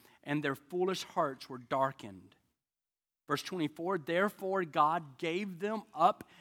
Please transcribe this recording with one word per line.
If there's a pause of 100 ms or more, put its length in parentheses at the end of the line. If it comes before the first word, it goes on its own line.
(240)
and
their
foolish
hearts
were
darkened. (920)
Verse
twenty-four,
"Therefore
God
gave
them (100)
up (180)